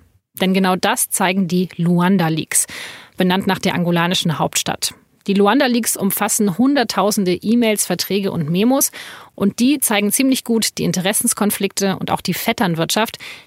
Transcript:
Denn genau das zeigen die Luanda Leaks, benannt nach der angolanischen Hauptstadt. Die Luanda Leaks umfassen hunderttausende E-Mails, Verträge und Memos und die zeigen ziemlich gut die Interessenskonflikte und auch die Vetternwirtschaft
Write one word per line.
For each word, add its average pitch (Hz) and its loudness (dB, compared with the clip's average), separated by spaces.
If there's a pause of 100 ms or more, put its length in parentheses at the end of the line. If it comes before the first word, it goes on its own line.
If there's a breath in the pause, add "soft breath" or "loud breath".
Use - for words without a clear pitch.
(380)
Denn 185 2
genau 185 2
das 208 0
zeigen 190 0
die 180 0
Luanda 175 2
Leaks, - -2 (500 loud breath)
benannt 185 0
nach 190 0
der - -2
angolanischen 175 0
Hauptstadt. - -4 (340)
Die 202 2
Luanda 202 4
Leaks 240 0
umfassen 202 0
hunderttausende 214 2
E-Mails, 220 0
Verträge 190 -2
und 156 -2
Memos 247 2 (420 loud breath)
und - -2
die 269 2
zeigen 208 0
ziemlich 262 0
gut 226 -2
die - -2
Interessenskonflikte 196 0
und - -6
auch - 0
die 175 -4
Vetternwirtschaft 196 -2 (300 loud breath)